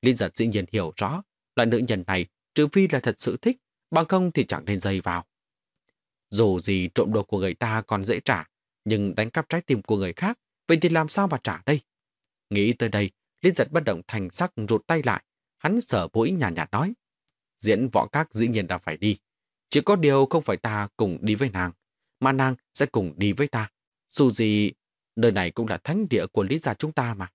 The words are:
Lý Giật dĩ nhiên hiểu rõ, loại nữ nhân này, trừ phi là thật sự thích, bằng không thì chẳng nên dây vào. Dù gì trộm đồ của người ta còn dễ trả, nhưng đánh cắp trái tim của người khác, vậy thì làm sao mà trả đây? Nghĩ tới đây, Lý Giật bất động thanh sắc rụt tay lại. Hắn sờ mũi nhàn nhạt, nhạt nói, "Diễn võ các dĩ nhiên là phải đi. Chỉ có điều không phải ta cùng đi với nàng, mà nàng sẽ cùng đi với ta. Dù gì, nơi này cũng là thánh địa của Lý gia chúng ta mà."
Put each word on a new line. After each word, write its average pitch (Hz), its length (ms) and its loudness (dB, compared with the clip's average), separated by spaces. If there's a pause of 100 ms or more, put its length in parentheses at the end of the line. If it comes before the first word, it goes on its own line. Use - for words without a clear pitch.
Lý 127 120 4
Giật 104 240 -2
dĩ 113 100 2
nhiên 101 240 -2
hiểu 90 240 -2
rõ, 143 280 -4 (320)
loại 120 100 4
nữ 117 120 2
nhân 110 300 -2
này, 92 180 0 (300)
trừ 151 120 4
phi 190 200 4
là 139 120 0
thật 160 200 -2
sự - 180 -2
thích, 254 200 0 (340)
bằng 160 140 2
không 185 260 2
thì 135 140 0
chẳng 73 200 -6
nên 98 160 -2
dây 98 200 -2
vào. 87 240 -4 (1040)
Dù 101 300 2
gì 90 360 -2
trộm 107 180 2
đồ 107 100 0
của 101 160 -4
người 92 140 -2
ta 110 280 -2
còn 98 240 -4
dễ 104 140 -2
trả, 92 300 -4 (360)
nhưng 101 300 0
đánh 110 140 -2
cắp 160 200 -4
trái 170 120 -2
tim 120 200 -2
của 107 160 -2
người 92 160 -2
khác, 214 260 -4 (280)
vậy 165 140 4
thì 175 80 4
làm 160 200 2
sao 196 180 0
mà 156 160 -2
trả - 220 -6
đây? 151 160 0 (680)
Nghĩ 101 240 2
tới 117 160 -2
đây, 101 220 -2 (300)
Lý 190 100 4
Giật 139 200 0
bất 160 120 0
động 95 240 -2
thanh 98 220 -6
sắc - 240 -4 (160)
rụt 110 180 0
tay 165 160 0
lại. 113 200 -2 (340)
Hắn 208 240 0
sờ 90 320 -2
mũi 113 180 2
nhàn 185 80 -2
nhạt, 101 140 -2
nhạt - 180 -6
nói, 160 220 -2 (680)
"Diễn 110 300 2
võ - 220 0
các 156 220 -2
dĩ 113 140 2
nhiên 110 220 -2
là 90 80 -2
phải 80 200 -8
đi. 104 200 0 (520)
Chỉ 147 120 2
có 202 140 4
điều 139 340 4
không 160 140 0
phải 95 140 -2
ta 107 300 -4 (100)
cùng 95 240 0
đi 107 140 2
với 120 140 -2
nàng, 90 220 -4 (480)
mà 131 120 2
nàng 131 240 2 (180)
sẽ 143 120 2
cùng 95 320 -2
đi 98 160 2
với - 140 -2
ta. 110 240 -6 (380)
Dù 135 220 4
gì, 107 400 2 (440)
nơi 117 160 4
này 95 200 0
cũng - 160 -4
là 90 100 -4
thánh 185 320 -4
địa 107 180 0
của - 160 -2
Lý 113 140 0
gia 139 160 -4
chúng 156 180 -6
ta 120 220 -2
mà." 95 220 -10